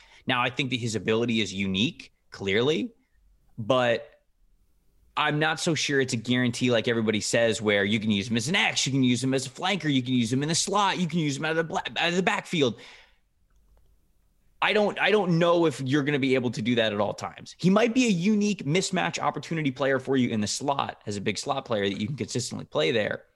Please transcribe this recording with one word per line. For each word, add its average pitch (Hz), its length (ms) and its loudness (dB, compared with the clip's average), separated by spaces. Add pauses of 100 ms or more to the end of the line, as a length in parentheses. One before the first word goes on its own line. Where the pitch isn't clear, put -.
(280)
Now, 127 160 0
I 127 60 0
think 131 220 -4
that 123 100 -2
his 113 140 -2
ability 113 440 0
is 95 140 -2
unique, 98 580 -2 (180)
clearly, 135 600 -2 (640)
but 120 640 0 (960)
I'm 147 240 0
not 156 220 0
so 165 140 0
sure 135 260 0
it's 123 100 -2
a 120 60 -2
guarantee 123 540 0
like 113 180 2
everybody 110 320 0
says, 117 400 2
where 101 240 4
you 104 160 0
can 110 100 0
use 101 180 0
him 110 60 -2
as 117 140 -2
an 190 60 0
X, 196 300 0
you 135 60 -2
can 135 100 2
use 123 220 2
him 131 100 0
as 131 120 -2
a 127 40 -12
flanker, 175 420 -2
you 131 120 2
can 127 100 -4
use 117 180 0
him 135 120 0
in 151 60 -2
the 165 60 -2
slot, 190 420 0
you 175 100 0
can 160 120 -2
use 143 180 -2
him 156 80 -6
out 156 60 -2
of 160 60 -2
the 165 60 2
bla-, 165 200 -6 (140)
out 165 120 0
of 175 80 -2
the 190 60 2
backfield. 170 520 0 (1900)
I 175 120 2
don't, 196 260 2
I 170 120 2
don't 180 280 2
know 170 260 4
if 139 140 0
you're 135 240 0
gonna 143 160 0
be 131 160 2
able 123 160 0
to 110 100 -6
do 120 140 0
that 110 160 2
at 104 80 0
all 98 140 0
times. - 440 -12
He 175 120 2
might 220 240 4
be 254 140 2
a 220 40 4
unique 202 540 0
mismatch 170 540 -2
opportunity 147 520 -4
player 135 280 0
for 135 180 0
you 123 120 2
in 107 120 -2
the 104 60 -2
slot 139 580 -4
as 104 100 -6
a 101 60 -6
big 98 160 -4
slot 139 260 -4
player 101 240 -2
that 98 120 -4
you 104 80 -2
can 147 100 -8
consistently 107 480 -6
play 151 260 0
there. 107 320 -2 (120)